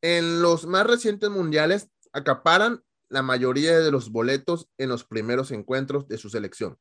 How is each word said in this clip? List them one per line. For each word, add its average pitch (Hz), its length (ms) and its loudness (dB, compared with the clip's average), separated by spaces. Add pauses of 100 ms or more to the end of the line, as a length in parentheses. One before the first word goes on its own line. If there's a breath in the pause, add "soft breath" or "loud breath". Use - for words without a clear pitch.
En 170 400 0
los 170 240 2
más 190 200 2
recientes 214 440 0
mundiales 170 600 0 (220)
acaparan 165 720 2 (260)
la 135 140 -2
mayoría 131 580 2
de 160 120 4
los 123 200 -2
boletos 135 560 -2 (100)
en 131 120 -4
los 120 160 -4
primeros 123 460 -4
encuentros 135 580 -6
de 107 80 -8
su 104 120 -14
selección 101 520 -8